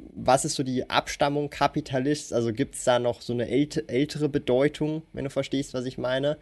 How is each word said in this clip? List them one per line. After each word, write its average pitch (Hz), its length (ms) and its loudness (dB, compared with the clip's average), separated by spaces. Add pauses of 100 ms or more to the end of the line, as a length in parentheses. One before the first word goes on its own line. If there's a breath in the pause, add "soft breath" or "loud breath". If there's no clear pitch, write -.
(140)
was 127 320 4
ist 147 80 -2
so - 100 0
die 127 260 -2
Abstammung 143 600 0
Kapitalist, 143 840 0
also 117 220 0
gibt's 135 300 -4
da 123 160 4
noch 120 220 0
so 120 120 -6
eine 120 160 -2
ält-, 147 400 0
ältere 147 400 0
Bedeutung, 147 720 0 (120)
wenn 131 100 -6
du 139 80 -6
verstehst, 139 420 -2
was 127 120 -4
ich 131 120 -8
meine? 135 440 0